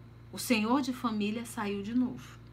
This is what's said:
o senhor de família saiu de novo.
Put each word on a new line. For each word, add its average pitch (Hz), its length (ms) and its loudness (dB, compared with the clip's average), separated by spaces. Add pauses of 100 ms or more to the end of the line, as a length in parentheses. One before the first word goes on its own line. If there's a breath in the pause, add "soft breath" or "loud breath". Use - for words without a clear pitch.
(300)
o 190 80 -8
senhor 233 440 4
de 254 100 -2
família 220 540 0
saiu 202 360 -2
de 220 120 -4
novo. - 440 0 (140)